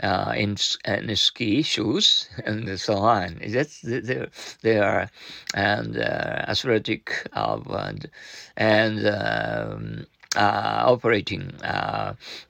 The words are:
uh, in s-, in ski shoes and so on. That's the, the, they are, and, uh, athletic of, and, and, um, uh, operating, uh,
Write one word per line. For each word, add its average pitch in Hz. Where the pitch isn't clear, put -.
uh, 98
in 104
s-, -
in 107
ski 117
shoes 123
and 107
so 104
on. 98
That's 127
the, 120
the, 127
they 110
are, 98
and, 101
uh, -
athletic 110
of, 53
and, 50
and, 107
um, 107
uh, 107
operating, 113
uh, 98